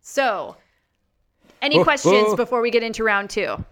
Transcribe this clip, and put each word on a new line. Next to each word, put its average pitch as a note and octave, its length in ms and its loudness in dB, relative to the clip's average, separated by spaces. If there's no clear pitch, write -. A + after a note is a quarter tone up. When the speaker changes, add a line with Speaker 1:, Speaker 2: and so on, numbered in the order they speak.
Speaker 1:
So, A3 560 -4
any - 200 2
Speaker 2:
Ooh, F3 40 4
Speaker 1:
questions G#3+ 480 4
Speaker 2:
ooh. F#3+ 40 -2
Speaker 1:
before A#3 240 -2
we A#3 100 0
get A3+ 120 2
into A3+ 220 -6
round G3+ 240 0
two? D#3+ 440 -6